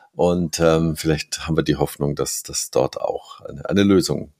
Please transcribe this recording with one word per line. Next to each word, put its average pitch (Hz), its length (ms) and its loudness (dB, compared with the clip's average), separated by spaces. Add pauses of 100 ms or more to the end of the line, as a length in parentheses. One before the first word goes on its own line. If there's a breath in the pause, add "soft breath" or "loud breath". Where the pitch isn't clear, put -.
(140 soft breath)
Und, 87 460 0
ähm, 82 380 4
vielleicht - 500 -2
haben 80 100 0
wir 80 60 2
die 73 140 0
Hoffnung, 73 380 -2
dass, - 280 -6
dass - 260 -8
dort - 300 -2
auch - 420 -8
eine, 69 280 -12
eine 98 140 2
Lösung, 92 560 2